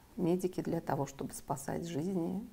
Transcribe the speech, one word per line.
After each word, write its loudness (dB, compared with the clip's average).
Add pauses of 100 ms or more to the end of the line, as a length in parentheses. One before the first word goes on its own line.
(160)
Медики 4
для 0
того, 2
чтобы -6
спасать -4
жизни, 0